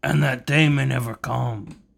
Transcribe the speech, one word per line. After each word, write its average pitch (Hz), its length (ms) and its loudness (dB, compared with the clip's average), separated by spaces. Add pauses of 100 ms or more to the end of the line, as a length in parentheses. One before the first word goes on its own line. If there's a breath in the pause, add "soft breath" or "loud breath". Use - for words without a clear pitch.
and 147 200 2
that 131 240 0
day 151 220 4
may 143 160 2
never 123 300 -2
come. 120 680 -6 (160)